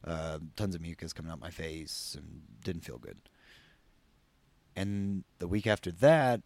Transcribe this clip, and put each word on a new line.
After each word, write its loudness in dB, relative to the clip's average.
uh, -4
tons -2
of -6
mucus -8
coming -8
out -10
my -10
face, -8
and -14
didn't -4
feel -10
good. -14
And -2
the -4
week 2
after 2
that 8